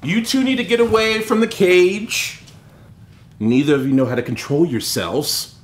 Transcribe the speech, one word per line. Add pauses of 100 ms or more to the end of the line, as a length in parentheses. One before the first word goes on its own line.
You
two
need
to
get
away
from
the
cage. (960)
Neither
of
you
know
how
to
control
yourselves.